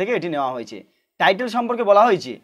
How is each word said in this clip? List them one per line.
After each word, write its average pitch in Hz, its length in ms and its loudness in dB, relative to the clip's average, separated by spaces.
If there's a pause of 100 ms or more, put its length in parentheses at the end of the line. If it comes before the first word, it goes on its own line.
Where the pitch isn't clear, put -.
থেকে 202 180 -4
এটি 165 160 -6
নেওয়া 139 200 -2
হয়েছে। 113 240 -12 (420)
টাইটেল 190 360 2
সম্পর্কে 240 340 -4
বলা 202 180 8
হয়েছে 147 240 -2 (120)